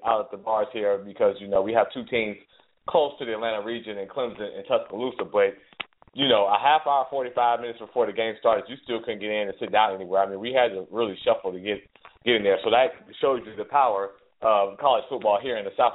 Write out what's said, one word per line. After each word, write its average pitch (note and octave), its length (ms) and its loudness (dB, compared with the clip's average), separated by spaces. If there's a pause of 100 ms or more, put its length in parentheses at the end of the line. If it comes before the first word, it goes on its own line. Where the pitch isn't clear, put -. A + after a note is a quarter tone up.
out A2+ 140 2
at - 100 -6
the G2+ 60 -12
bars G#2+ 360 -2
here G2+ 320 0
because, G2+ 360 0
you G2+ 80 -14
know, G2 140 2
we A2 100 -2
have A2+ 200 4
two B2 140 -10
teams G#2+ 300 -2 (520)
close D3 300 4
to C#3 60 -8
the A2+ 100 -4
Atlanta A2 320 -4
region A2 320 -8
in G2 80 -8
Clemson G#2+ 480 -8
and G2 160 -12
Tuscaloosa. A2+ 560 -4
But, G2 320 2 (540)
you C#3 140 -2
know, G#2 240 4
a G#2 80 4
half D3 300 4
hour, C#3 200 2
forty-five B2 520 0
minutes A#2 180 -8
before A2+ 280 0
the G#2 60 -4
game A2+ 280 -2
started, A2 260 2
you B2+ 160 -14
still A#2 160 -6
couldn't A2 220 -8
get G#2+ 100 -6
in G#2+ 160 -2
and F#2+ 140 -6
sit A2 100 -8
down G#2 240 2
anywhere. F#2+ 320 0
I - 20 -6
mean, G2 120 -8
we A#2 100 -8
had B2 240 2
to F#2 160 -6
really G#2+ 320 -2
shuffle A2 300 0
to F2+ 80 -8
get, G2 260 -6 (400)
get A#2 80 4
in G#2 80 2
there. G2 220 4
So A2+ 60 0
that C3 280 2 (220)
shows C3+ 260 0
you G#2+ 80 -16
the G#2 160 -10
power A2 400 2 (320)
of G2+ 360 2
college A#2 300 2
football G#2+ 320 2
here B2+ 160 -6
in G#2 80 -6
the G2 120 -6
South B2 180 4